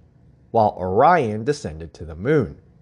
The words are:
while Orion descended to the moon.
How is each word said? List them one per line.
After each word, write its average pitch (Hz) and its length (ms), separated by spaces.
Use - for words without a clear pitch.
while 110 260
Orion 113 680
descended 82 500
to - 100
the 78 120
moon. 101 440